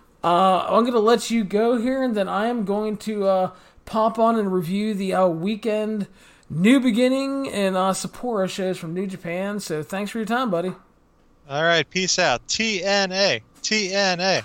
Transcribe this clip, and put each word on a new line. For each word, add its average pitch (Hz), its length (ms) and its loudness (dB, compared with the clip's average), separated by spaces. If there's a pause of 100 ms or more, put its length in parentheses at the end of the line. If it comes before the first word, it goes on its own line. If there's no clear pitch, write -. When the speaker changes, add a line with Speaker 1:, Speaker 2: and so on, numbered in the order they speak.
(240)
Speaker 1:
Uh, 175 460 4
I'm 214 160 4
gonna 240 140 0
let 226 300 2
you 226 140 0
go 214 340 0
here, 262 240 -2
and 247 140 0
then 196 140 -2
I 196 180 -2
am 240 160 -2
going 208 340 -2
to, 208 300 -2
uh, 185 240 2 (320)
pop 220 340 0
on 226 200 4
and 202 160 0
review 190 400 -2
the, 190 200 -2
uh, 185 140 4
weekend 208 800 -2 (440)
New 208 280 6
Beginning 262 680 0
and, 196 300 0
uh, 190 140 2
Sapporo 190 580 -4
shows 185 280 -4
from 165 160 -10
New 185 120 -4
Japan. 190 540 -6
So 156 240 -6
thanks 196 260 -6
for 226 80 -8
your 226 80 -4
time, 240 240 -2
buddy. 180 240 -2 (760)
Speaker 2:
All 143 160 -2
right, 165 240 4
peace 185 300 -2
out. 139 300 2
T 214 360 -2
N 196 280 0
A. 185 300 0 (200)
T 208 320 -2
N 190 260 0
A. 175 260 0